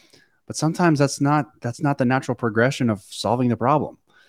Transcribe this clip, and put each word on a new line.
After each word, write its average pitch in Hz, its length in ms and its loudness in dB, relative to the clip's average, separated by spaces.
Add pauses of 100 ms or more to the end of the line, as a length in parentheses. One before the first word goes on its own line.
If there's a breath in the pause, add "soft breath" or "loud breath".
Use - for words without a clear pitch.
(460 soft breath)
But - 80 -12
sometimes 160 460 2
that's 139 200 0
not, 143 400 0
that's - 220 -8
not 143 160 0
the 131 60 0
natural 127 320 0
progression 120 520 0
of 101 140 -2
solving 123 460 -2
the 113 80 2
problem. 131 420 0 (300 soft breath)